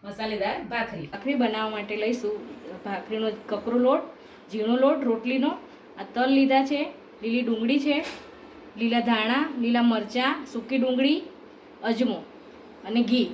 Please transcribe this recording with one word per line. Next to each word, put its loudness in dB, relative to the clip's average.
મસાલેદાર -4
ભાખરી. -6
ભાખરી -4
બનાવવા 0
માટે -6
લઈશું -2
ભાખરીનો -4
કકરો -2
લોટ, 4
ઝીણો 0
લોટ, 4
રોટલીનો. 0
આ -10
તલ 2
લીધા 6
છે, 0
લીલી 0
ડુંગળી 2
છે, 2
લીલા 2
ધાણા, 2
લીલા 4
મરચાં, 0
સૂકી -2
ડુંગળી, 2
અજમો 0
અને 2
ઘી. 2